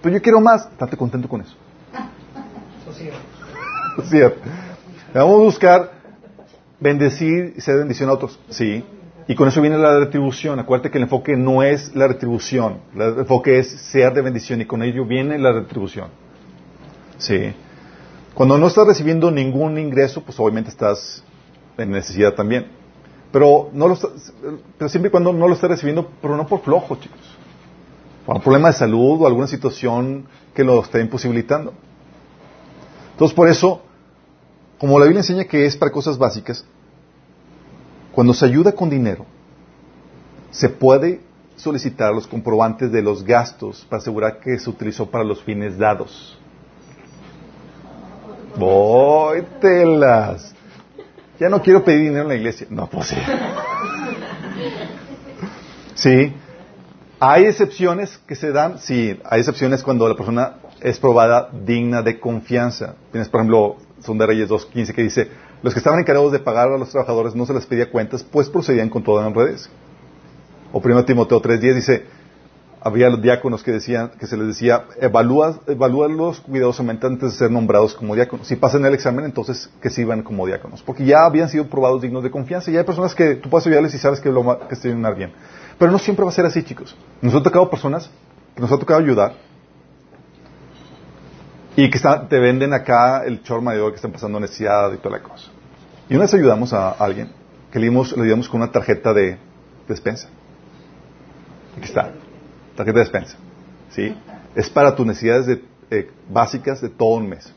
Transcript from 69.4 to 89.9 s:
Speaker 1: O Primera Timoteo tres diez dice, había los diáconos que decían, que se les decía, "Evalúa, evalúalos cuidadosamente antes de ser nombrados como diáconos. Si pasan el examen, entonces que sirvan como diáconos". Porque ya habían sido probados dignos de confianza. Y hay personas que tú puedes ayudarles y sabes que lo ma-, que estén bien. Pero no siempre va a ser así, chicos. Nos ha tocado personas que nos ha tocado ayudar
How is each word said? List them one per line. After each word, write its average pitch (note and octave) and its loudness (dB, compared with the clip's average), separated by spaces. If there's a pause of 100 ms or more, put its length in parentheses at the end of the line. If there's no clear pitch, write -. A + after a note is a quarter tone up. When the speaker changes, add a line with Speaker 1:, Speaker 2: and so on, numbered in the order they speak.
Speaker 1:
O - -4
Primera B2 2
Timoteo A#2+ 2
tres A2+ 0
diez B2+ 2
dice, B2 0 (760)
había A#2 2
los A#2+ 0
diáconos A#2+ 0
que B2 -4
decían, A#2 -6
que A2 -14
se A#2 -8
les G#2+ -4
decía, A#2 0 (160)
"Evalúa, C3 2
evalúalos D3 -2
cuidadosamente B2 -4
antes B2+ -4
de - -12
ser A#2 0
nombrados A2 2
como G#2+ -8
diáconos. A#2+ -2
Si C3 -4
pasan C#3 0
el C#3 4
examen, C3+ -4
entonces B2+ -8 (140)
que A#2+ -4
sirvan A2 -4
como G2 -6
diáconos". A2 -10
Porque C3+ -8
ya D3 6
habían D#3+ 2
sido D3+ -4
probados C3 0
dignos B2+ -8
de B2+ -6
confianza. E3 -8
Y D#3+ 0
hay E3+ 2
personas F3+ -4
que D#3 2
tú - -10
puedes E3+ 2
ayudarles D#3 2
y C3+ -10
sabes C#3 0
que C#3+ -2
lo B2+ 0
ma-, B2 -2
que C3+ -10
estén A#2+ -6 (140)
bien. F#2 -10 (460)
Pero F3 4
no G3 2
siempre G3+ 0
va F3+ -2
a - -10
ser F3+ 2
así, D#3+ -2
chicos. - -16 (260)
Nos A#2+ 2
ha D3 4
tocado F3+ 4
personas D#3 -6 (440)
que B2 -14
nos A#2+ -4
ha C#3 2
tocado D#3+ 2
ayudar A#2 2 (2500)